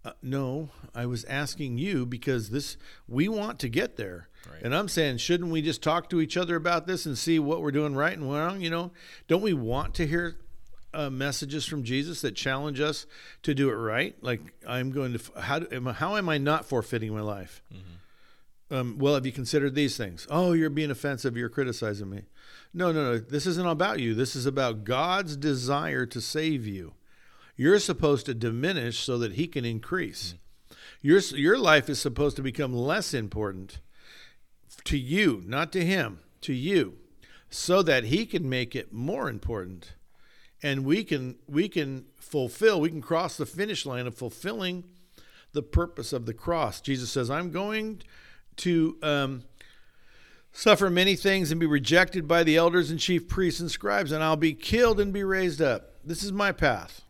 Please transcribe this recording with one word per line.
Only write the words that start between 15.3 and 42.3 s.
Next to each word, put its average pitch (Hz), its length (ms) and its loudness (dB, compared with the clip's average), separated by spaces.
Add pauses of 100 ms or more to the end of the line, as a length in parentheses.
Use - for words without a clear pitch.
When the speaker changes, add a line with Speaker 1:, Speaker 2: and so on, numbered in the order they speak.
Speaker 1:
how 139 160 -2
do, 165 140 -6
am 127 140 -4
I, 120 60 -4
how 180 240 -2
am 196 100 -2
I 156 100 2
not 147 280 0
forfeiting 110 480 -2
my 107 80 -4
life? 101 420 -8 (100)
Speaker 2:
Mm-hmm. 92 180 -16 (800)
Speaker 1:
Um, 123 260 -4
"Well, 143 160 4
have 135 140 0
you 131 40 -4
considered 139 440 0
these 139 200 2
things?" 92 320 -8
"Oh, 175 260 2
you're 160 180 4
being 147 180 -2
offensive. 131 480 -2
You're 120 120 -4
criticizing 110 600 -4
me." 98 140 -10 (500)
No, 175 180 2
no, 151 220 2
no. 117 60 2
This 135 260 -4
isn't 180 220 0
about 180 320 0
you. 113 160 0
This 127 200 0
is 127 120 -2
about 127 360 0
God's 151 540 0
desire 139 680 0
to 120 120 -8
save 151 460 -2
you. 95 300 -8 (600)
You're 170 220 6
supposed 156 480 2
to 135 80 -4
diminish 120 680 -2
so 120 180 -2
that 110 140 -2
he 135 120 0
can 143 200 -6
increase. 113 680 -6
Speaker 2:
Mm. - 420 -20 (280)
Speaker 1:
Your 151 160 8
s-, 185 140 0
your 147 260 4
life 156 300 6
is 139 100 -2
supposed 139 380 0
to 147 40 -6
become 131 320 -2
less 143 400 0
important 101 680 -6 (1040)
to 151 120 0
you, 135 480 2
not 143 280 -2
to 180 120 2
him, 143 360 0 (200)
to - 100 -6
you, 135 460 2 (540)
so 185 320 4
that 131 220 4
he 170 200 2
can 180 240 -2
make 127 260 -2
it - 160 -6
more 165 380 -4
important. 92 640 -8 (720)
And 135 200 -2
we 170 200 2
can, 127 320 -4 (120)
we 160 220 0
can 135 360 -4 (100)
fulfill, 156 680 2